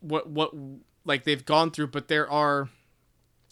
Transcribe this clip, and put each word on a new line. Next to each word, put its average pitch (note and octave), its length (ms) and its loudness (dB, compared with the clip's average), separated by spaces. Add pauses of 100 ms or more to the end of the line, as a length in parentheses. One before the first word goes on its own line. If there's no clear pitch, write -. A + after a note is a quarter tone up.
what, D#3 260 -4
what, D3+ 240 -2 (520)
like, C#3 200 0
they've C#3 200 0
gone D#3+ 280 4
through, D3+ 160 -4
but C3+ 180 -8
there D3+ 240 2
are, C#3+ 380 2 (840)